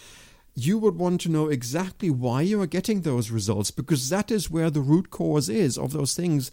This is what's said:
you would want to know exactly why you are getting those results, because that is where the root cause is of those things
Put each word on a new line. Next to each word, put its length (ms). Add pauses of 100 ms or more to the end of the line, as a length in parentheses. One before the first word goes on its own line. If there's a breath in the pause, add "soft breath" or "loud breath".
(560 loud breath)
you 240
would 160
want 260
to 80
know 200
exactly 600
why 320
you 180
are 80
getting 340
those 280
results, 400
because 400
that 220
is 180
where 220
the 100
root 300
cause 380
is 280
of 160
those 220
things 380